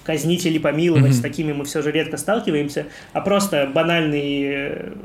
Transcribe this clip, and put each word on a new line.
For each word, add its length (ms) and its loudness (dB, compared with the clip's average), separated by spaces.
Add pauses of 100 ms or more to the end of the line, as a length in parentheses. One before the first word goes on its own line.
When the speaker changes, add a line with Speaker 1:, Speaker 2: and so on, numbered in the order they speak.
Speaker 1:
казнить 420 0
или 120 2
помиловать, 520 4
Speaker 2:
Мгм. 80 4
Speaker 1:
с 20 4
такими 320 -4
мы 120 -4
всё 180 -4
же 80 0
редко 260 -2
сталкиваемся, 680 -2 (260)
а 100 -2
просто 520 2
банальные, 800 0
э, 400 -6 (120)